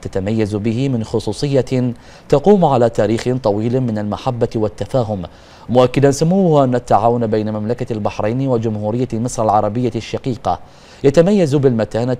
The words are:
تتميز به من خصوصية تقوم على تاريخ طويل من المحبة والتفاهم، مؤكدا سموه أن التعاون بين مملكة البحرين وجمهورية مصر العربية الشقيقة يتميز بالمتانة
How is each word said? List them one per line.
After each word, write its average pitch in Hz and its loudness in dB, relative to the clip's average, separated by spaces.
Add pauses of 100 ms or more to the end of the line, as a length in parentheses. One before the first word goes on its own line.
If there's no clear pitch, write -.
تتميز 104 -2
به 117 -2
من 117 -2
خصوصية 123 -2 (360)
تقوم 175 4
على 120 4
تاريخ 113 0 (140)
طويل 113 0
من 113 -4
المحبة 107 -4
والتفاهم، 107 -4 (460)
مؤكدا 127 4
سموه 165 2
أن 123 2
التعاون 117 2
بين 107 -2
مملكة 113 -6
البحرين 107 -4
وجمهورية 113 -2
مصر 117 -4
العربية 107 0
الشقيقة 110 -6 (440)
يتميز 165 4
بالمتانة 123 0